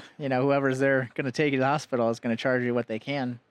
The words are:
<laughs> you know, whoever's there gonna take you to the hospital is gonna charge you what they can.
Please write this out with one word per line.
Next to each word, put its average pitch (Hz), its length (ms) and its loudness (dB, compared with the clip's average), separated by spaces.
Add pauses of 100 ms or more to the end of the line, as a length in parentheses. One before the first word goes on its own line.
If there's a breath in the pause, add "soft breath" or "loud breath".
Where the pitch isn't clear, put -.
<laughs> - 100 -20
you 143 100 -6
know, 127 140 2
whoever's 139 360 2
there 135 380 2
gonna 135 160 -4
take 147 200 2
you 135 60 0
to 131 40 2
the 131 40 2
hospital 135 420 0
is 117 120 -2
gonna 117 160 -2
charge 127 260 0
you 120 100 0
what 120 140 0
they 110 140 -6
can. 127 400 -6 (100)